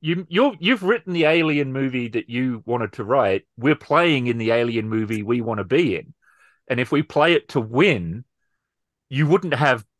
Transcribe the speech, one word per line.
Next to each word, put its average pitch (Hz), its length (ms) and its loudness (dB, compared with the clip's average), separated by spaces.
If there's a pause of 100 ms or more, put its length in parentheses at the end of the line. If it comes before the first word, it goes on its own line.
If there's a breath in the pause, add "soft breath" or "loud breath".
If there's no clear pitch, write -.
You, 170 280 -4
you're, 226 300 2
you've 208 240 0
written 185 300 -2
the 170 120 0
Alien 151 480 2
movie 131 360 -4
that 107 200 -6
you 120 380 -4
wanted 117 280 -4
to 107 100 -10
write. 101 420 0 (100)
We're 135 200 0
playing 147 500 2
in 117 120 -2
the 113 140 -2
Alien 117 360 0
movie 110 340 -2
we 117 200 0
wanna 110 220 -4
be 127 320 0
in. - 180 -12 (540 soft breath)
And 123 120 -2
if 127 120 -4
we 147 100 2
play 156 320 2
it - 160 0
to 139 100 0
win, 113 640 0 (840)
you 143 160 0
wouldn't 175 280 0
have 123 300 2 (160)